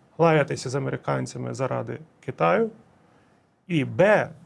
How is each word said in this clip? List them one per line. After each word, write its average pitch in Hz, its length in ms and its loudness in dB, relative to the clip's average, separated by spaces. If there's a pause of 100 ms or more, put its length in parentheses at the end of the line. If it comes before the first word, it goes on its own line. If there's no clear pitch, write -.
(180)
лаятися 147 520 2
з 120 40 -4
американцями 131 800 -4
заради 120 440 -4 (260)
Китаю, 180 460 0 (960)
і, 160 180 0
б, 143 440 4 (180)